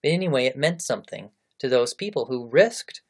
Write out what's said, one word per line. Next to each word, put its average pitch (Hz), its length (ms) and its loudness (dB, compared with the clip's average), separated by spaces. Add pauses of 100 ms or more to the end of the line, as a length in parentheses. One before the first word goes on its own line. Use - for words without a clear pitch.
But 147 100 2
anyway, 160 340 2
it 131 100 0
meant 165 260 0
something 101 480 -8 (280)
to 135 100 -4
those 120 260 2
people 196 300 -4
who 123 240 -6
risked 190 600 2